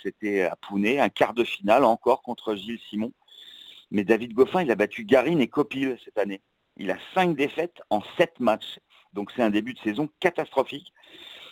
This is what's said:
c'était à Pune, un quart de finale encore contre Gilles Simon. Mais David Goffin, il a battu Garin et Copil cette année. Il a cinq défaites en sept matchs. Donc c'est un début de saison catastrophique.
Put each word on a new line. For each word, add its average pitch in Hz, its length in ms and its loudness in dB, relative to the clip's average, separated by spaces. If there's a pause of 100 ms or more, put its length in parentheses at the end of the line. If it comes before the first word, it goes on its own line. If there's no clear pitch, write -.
c'était 98 400 -2
à 82 120 -2
Pune, 101 440 -2
un 110 100 2
quart 107 240 -2
de 117 120 0
finale 113 400 2
encore 117 360 2
contre 113 320 -8
Gilles 104 340 -10
Simon. 107 260 -6 (760)
Mais 101 140 -2
David 110 300 0
Goffin, 131 280 4
il 151 80 0
a 110 60 2
battu 104 300 -2
Garin 135 340 4
et 117 80 2
Copil 135 580 -2
cette - 140 -6
année. 98 220 -4 (360)
Il 95 140 -6
a 95 60 -4 (180)
cinq 180 200 2
défaites 151 540 -4
en 104 140 -2 (160)
sept - 200 0
matchs. 110 380 -2 (360)
Donc 101 220 -8
c'est 127 60 -2
un 110 80 4
début 107 240 -2
de - 60 -18
saison 117 280 -4 (120)
catastrophique. 147 760 -2 (580)